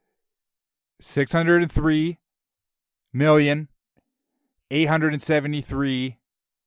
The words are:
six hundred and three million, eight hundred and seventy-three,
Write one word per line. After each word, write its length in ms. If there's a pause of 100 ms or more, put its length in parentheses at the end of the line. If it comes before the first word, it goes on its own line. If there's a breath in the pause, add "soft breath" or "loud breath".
(1000)
six 320
hundred 300
and 100
three 480 (920)
million, 560 (1000)
eight 200
hundred 240
and 80
seventy-three, 960 (500)